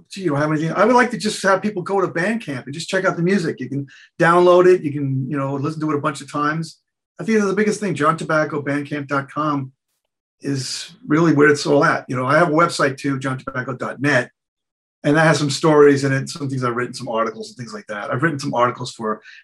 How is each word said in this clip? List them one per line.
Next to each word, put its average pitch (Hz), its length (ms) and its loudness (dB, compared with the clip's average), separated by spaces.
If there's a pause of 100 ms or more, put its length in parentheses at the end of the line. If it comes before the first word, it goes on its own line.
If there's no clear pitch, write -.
(120)
gee, 196 120 -12
you 175 60 -2
don't 139 100 0
have 151 120 0
anything. 160 200 -2
I 190 140 2
would 247 100 6
like 240 160 4
to 214 60 -6
just 202 260 -4
have 190 180 2
people 208 200 -4
go 196 180 -2
to 180 80 0
Bandcamp 165 580 -6
and 143 80 -12
just 160 140 -10
check 190 180 -2
out 180 120 0
the 170 60 -2
music. 175 360 0
You 127 100 -10
can 139 180 -8 (320)
download 180 480 6
it. 180 160 6
You 147 80 -4
can, 135 380 -4
you 147 80 -6
know, 139 180 -4
listen 151 260 -6
to 156 100 -2
it 147 60 0
a 139 40 -8
bunch 147 200 -4
of 143 100 -18
times. 151 480 -4 (400)
I 175 40 -12
think 220 160 2
that's 202 100 2
the 185 60 -2
biggest 208 240 0
thing. 180 160 -4
John 156 220 2
Tobacco 156 440 -2
Bandcamp 143 460 -6
dot 139 240 -4
com 143 400 -4 (680)
is - 520 -8 (120)
really 160 280 4
where 143 160 6
it's - 160 2
all 147 180 4
at. 151 240 0
You 139 80 -6
know, 127 100 -2
I 139 120 2
have 165 120 4
a - 40 -2
website 156 440 0
too, 139 220 -4
John 131 180 -6
Tobacco 127 380 -10
dot 110 240 -10
net, 127 320 0 (720)
and 151 140 2
that 160 80 4
has 156 140 4
some 147 100 0
stories 143 540 6
in 135 100 0
it, 135 160 -4
some - 200 -8
things 131 140 -4
I've 120 120 -2
written, 120 180 -4
some - 160 -12
articles 110 400 -4
and - 80 -20
things 113 160 -14
like - 140 -14
that. 101 240 -8
I've 127 120 -4
written 151 160 -2
some 139 140 -6
articles 120 400 -2
for 107 280 -6 (220)